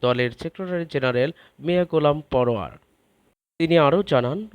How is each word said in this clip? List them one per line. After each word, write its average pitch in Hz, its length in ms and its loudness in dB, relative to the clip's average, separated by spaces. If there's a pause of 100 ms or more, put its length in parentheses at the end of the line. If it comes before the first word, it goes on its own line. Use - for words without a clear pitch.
দলের 123 300 0
সেক্রেটারি 175 580 -8
জেনারেল 131 420 -2 (280)
মিয়া 175 260 0
গোলাম 151 360 0
পরোয়ার। 120 500 -2 (880)
তিনি 165 180 2
আরও 160 260 4
জানান, 147 520 0